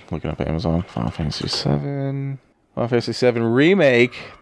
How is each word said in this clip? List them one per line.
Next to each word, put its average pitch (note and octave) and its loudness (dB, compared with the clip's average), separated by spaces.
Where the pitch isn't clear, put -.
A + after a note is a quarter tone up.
looking D#2 -4
up D#2+ -6
Amazon. E2 0
Final A1+ -6
Fantasy - -6
seven. C#3 -4
Final A#2+ -2
Fantasy A#2+ 0
seven A#2 2
Remake, B2+ 4